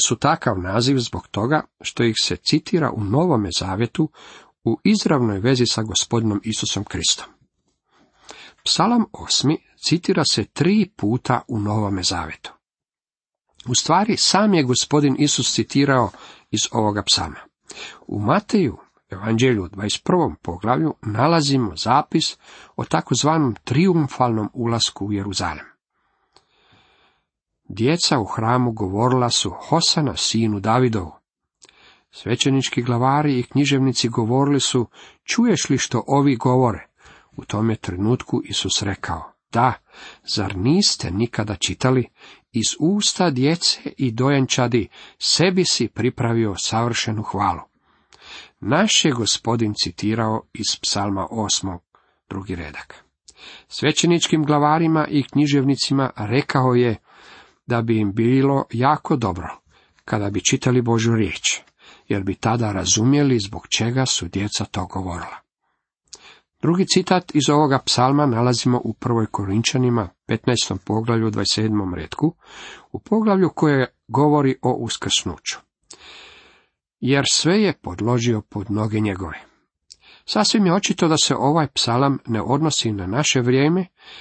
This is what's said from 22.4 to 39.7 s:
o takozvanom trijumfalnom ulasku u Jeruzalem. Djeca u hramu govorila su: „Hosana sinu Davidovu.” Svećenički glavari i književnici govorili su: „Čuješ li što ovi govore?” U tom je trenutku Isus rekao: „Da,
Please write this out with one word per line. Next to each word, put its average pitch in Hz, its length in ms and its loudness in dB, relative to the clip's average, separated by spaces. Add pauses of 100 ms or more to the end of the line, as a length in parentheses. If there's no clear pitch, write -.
o - 80 -4
takozvanom 147 800 0
trijumfalnom 131 880 0
ulasku 117 540 -2
u 107 60 -4
Jeruzalem. 92 520 -4 (2000)
Djeca 135 500 0
u 107 60 0
hramu 120 480 0
govorila 113 580 0
su: - 200 -2
„Hosana 156 680 0
sinu 110 440 0
Davidovu.” 110 520 0 (960)
Svećenički 127 720 -2
glavari 131 560 0
i 123 40 0
književnici 135 680 0
govorili 127 520 2
su: 117 260 0 (380)
„Čuješ 233 440 0
li 135 100 2
što - 280 -2
ovi 143 300 2
govore?” 123 520 0 (480)
U - 80 -14
tom 110 260 -2
je 107 60 -2
trenutku 107 680 -2
Isus - 380 -4
rekao: 95 500 -8 (200)
„Da, 120 200 2 (520)